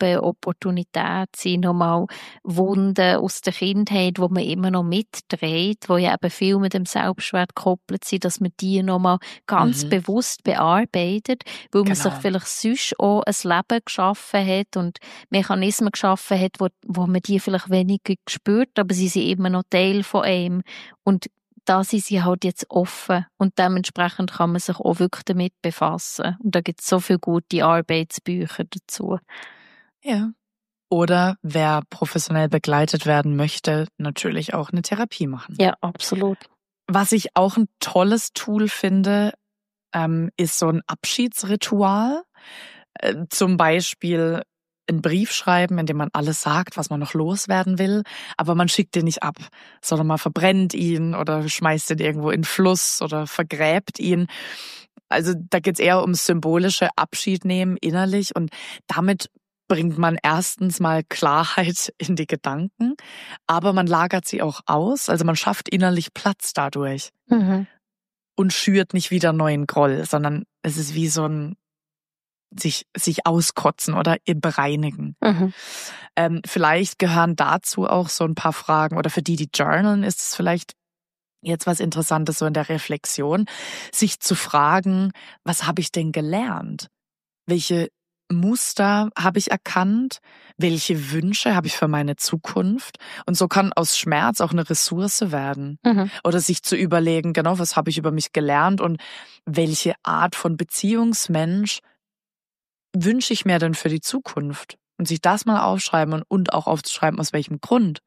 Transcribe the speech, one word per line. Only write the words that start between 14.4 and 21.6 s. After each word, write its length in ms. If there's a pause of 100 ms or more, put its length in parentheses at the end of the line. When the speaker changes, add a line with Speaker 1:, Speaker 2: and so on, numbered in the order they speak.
Speaker 1:
hat 300
und 200 (320)
Mechanismen 640
geschaffen 480
hat, 180
wo, 100 (180)
wo 200
man 160
die 180
vielleicht 300
weniger 460 (120)
spürt, 520
aber 140
sie 140
sind 200
immer 220
noch 200
Teil 340
von 200
einem. 400 (400)
Und 240 (380)